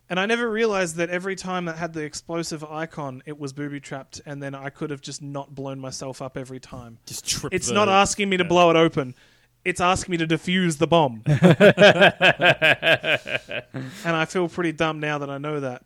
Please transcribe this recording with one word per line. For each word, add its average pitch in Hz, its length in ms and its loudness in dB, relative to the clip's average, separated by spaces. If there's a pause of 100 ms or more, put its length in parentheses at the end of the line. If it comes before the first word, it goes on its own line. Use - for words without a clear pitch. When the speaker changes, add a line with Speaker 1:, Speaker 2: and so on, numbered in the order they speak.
Speaker 1:
And 180 100 -4
I 190 80 0
never 233 240 -2
realized 202 460 -2
that 170 140 -2
every 185 260 -6
time 180 300 -6
that 160 100 -8
had 165 160 -8
the 160 100 -8
explosive 160 640 -8
icon, 151 600 -10
it 151 120 -12
was 139 140 -10
booby 143 280 -8
trapped, - 440 -14
and 143 180 -12
then 139 120 -10
I 139 160 -12
could 156 200 -8
have 139 120 -10
just - 200 -14
not 139 320 -12
blown 135 240 -10
myself 131 440 -12
up 135 160 -12
every 131 220 -12
time. 117 460 -18
Speaker 2:
Just - 220 -14
trip - 240 -4
Speaker 1:
It's 185 160 -4
Speaker 2:
the 233 60 -2
Speaker 1:
not 208 140 2
asking 196 420 2
me 185 80 0
to 180 60 2
Speaker 2:
yeah. 165 40 -8
Speaker 1:
blow 175 220 6
it 160 60 6
open. 156 380 2 (500)
It's 180 160 -4
asking 185 320 0
me 170 60 0
to 165 100 0
defuse 170 500 0
the 165 80 0
bomb. 139 400 2
Speaker 3:
<laughs> 175 1600 6 (1160)
Speaker 1:
And 165 120 -2
I 160 80 0
feel 180 240 -2
pretty 170 240 -4
dumb 156 280 -4
now 151 180 -4
that 139 120 -8
I 139 80 -8
know 147 220 -6
that. 127 260 -8